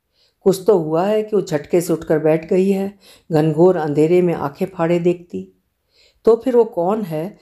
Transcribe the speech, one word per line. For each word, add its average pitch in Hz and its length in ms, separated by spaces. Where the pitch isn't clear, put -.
कुछ 185 260
तो 208 100
हुआ 160 280
है 214 180
कि 214 120
वो 190 60
झटके 160 400
से 170 120
उठकर 156 260
बैठ 156 300
गई 190 200
है, 196 260
घनघोर 160 460
अंधेरे 156 440
में 175 120
आंखें 143 320
फाड़े 175 340
देखती। 175 640
तो 220 100
फिर 240 200
वो 233 80
कौन 214 380
है 165 400